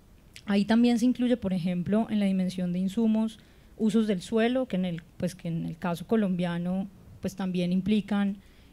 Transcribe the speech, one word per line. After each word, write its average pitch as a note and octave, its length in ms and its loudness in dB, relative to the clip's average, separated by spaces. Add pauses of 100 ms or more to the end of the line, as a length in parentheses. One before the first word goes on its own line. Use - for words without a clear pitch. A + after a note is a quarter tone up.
(460)
ahí G3+ 180 4
también A#3 340 4
se A3 60 2
incluye, B3 320 2
por G3 160 -4
ejemplo, F#3 580 0
en G#3+ 80 0
la G3+ 80 2
dimensión F#3 460 0
de F3+ 80 -2
insumos, A3 580 0 (380)
usos A3 300 2
del G3 160 0
suelo, A#3+ 440 0
que F#3 100 -4
en F#3 80 0
el, E3+ 180 -4 (140)
pues, F3 180 -4
que - 140 -10
en E3 180 -4
el E3 120 -8
caso F3 280 -4
colombiano, F#3 840 0 (320)
pues, F#3+ 160 -8
también F3+ 360 -2
implican, G3+ 680 0 (340)